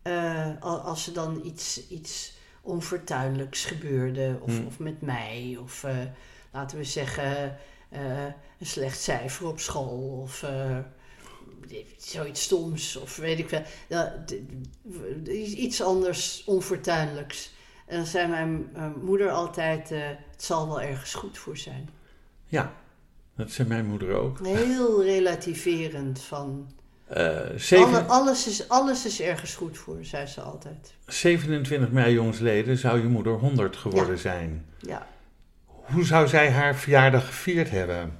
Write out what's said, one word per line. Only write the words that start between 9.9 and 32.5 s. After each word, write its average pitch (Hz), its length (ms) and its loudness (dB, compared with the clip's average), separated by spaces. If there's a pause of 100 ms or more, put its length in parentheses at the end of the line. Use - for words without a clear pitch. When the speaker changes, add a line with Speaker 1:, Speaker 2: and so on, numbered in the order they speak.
Speaker 1:
of, 131 200 -12
eh, 135 340 -4 (1200)
zoiets 147 440 -8
stoms, 165 540 -2
of - 200 -12
weet 160 240 -2
ik 160 100 -6
veel. 156 120 -2 (260)
Ja, 165 380 -4
d-, - 80 -8 (920)
d-, - 40 -10 (300)
iets - 240 -2
anders 185 640 0
onfortuinlijks. 165 1080 -2 (320)
En 170 120 -6
dan 165 80 -2
zei 175 220 2
mijn, 160 460 -2
eh, 156 140 -6 (140)
moeder 196 280 2
altijd, 160 640 0
eh, 156 80 -4 (320)
"Het - 120 -16
zal 160 240 0
wel 151 140 -4
ergens 135 320 -6
goed - 240 -10
voor - 200 -12
zijn." 135 320 -12 (560)
Speaker 2:
Ja, - 280 -2 (640)
dat 110 160 -6
zei 127 160 0
mijn 113 180 0
moeder 98 280 -2
ook. 131 320 -2
Speaker 1:
Heel 226 580 4
relativerend 165 1160 0
van 139 500 -8 (360)
Speaker 2:
Eh, 82 300 0 (180)
zeven- 190 380 10
Speaker 1:
alle-, 233 140 6
alles 262 400 4
is, 208 220 -6
alles 262 360 4
is 214 160 -4
ergens 165 340 -4
goed 160 220 -8
voor, 160 240 -12
zei 147 260 -8
ze - 140 -12
altijd. - 520 -14 (120)
Speaker 2:
Zevenentwintig 147 840 2
mei, 120 220 8
jongsleden, 113 640 4